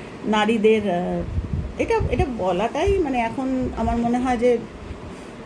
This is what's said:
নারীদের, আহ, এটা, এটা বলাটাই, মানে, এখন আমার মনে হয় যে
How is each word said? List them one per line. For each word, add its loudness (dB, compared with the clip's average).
নারীদের, 4
আহ, 0
এটা, 2
এটা 2
বলাটাই, 0
মানে, 0
এখন -2
আমার 0
মনে 2
হয় 2
যে 4